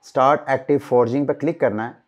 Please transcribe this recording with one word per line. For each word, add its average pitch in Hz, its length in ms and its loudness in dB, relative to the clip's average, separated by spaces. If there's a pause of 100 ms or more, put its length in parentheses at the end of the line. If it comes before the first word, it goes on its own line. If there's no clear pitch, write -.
स्टार्ट 139 460 2
एक्टिव 139 280 0
फॉर्जिंग 127 500 0
पे 147 60 -2
क्लिक 143 260 -6
करना 110 260 -2
है 123 80 -14 (140)